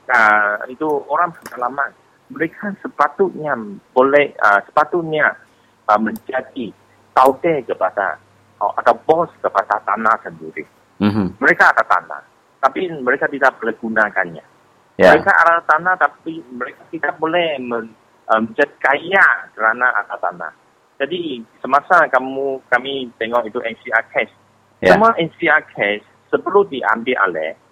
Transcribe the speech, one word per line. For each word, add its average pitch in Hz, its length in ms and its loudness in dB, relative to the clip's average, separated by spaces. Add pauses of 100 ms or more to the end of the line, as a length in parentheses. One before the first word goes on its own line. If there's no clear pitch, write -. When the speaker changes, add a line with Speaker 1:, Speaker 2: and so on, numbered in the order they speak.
(120)
Speaker 1:
uh, 107 560 2
itu 127 200 -6 (200)
orang 170 320 -2
pengalaman. 127 500 -6 (360)
Mereka - 560 -8
sepatutnya 151 720 -2 (400)
boleh, 139 420 4
uh, 101 300 4
sepatutnya, 151 680 0 (560)
uh, 107 120 4
menjadi 110 720 -6 (420)
taute 135 380 2 (100)
kepada, 95 540 -4 (420)
uh, 101 160 -2
atau 117 180 4 (120)
bos 160 240 2 (100)
kepada 101 460 -2
tanah 110 340 0
sendiri. 82 460 -14 (340)
Speaker 2:
Mhm. 101 400 -2
Speaker 1:
Mereka 170 320 4
ada 113 140 0
tanah, 78 360 -2 (380)
tapi 135 300 0
mereka 143 400 -2
tidak 135 300 0
boleh 113 180 -4
gunakannya. 101 680 -2 (520)
Speaker 2:
Ya. - 160 8
Speaker 1:
Mereka 160 160 2
ada 170 400 4
tanah, 165 320 2
tapi 160 400 -4 (120)
mereka 123 360 -12
tidak 151 320 -6
boleh 160 400 -2
men-, 117 340 -8 (340)
uh, 110 120 2
menjadi 117 400 -2
kaya 160 460 2 (260)
kerana 120 400 0
ada 104 280 -6
tanah. 87 320 -8 (440)
Jadi, 143 480 -6 (160)
semasa 143 480 2
kamu, 135 640 -4
kami 127 480 -2
tengok 117 240 -2
itu 110 160 -8
N 113 240 -8
C 117 80 -12
R 113 160 0
cash, 120 240 -6 (480)
Speaker 2:
Ya. 180 160 6
Speaker 1:
semua 226 240 4
N 165 160 -4
C - 80 -8
R 151 160 2 (160)
cash 104 280 -2 (280)
sebelum 196 400 2
diambil 113 440 -2 (120)
alih 80 240 -6 (200)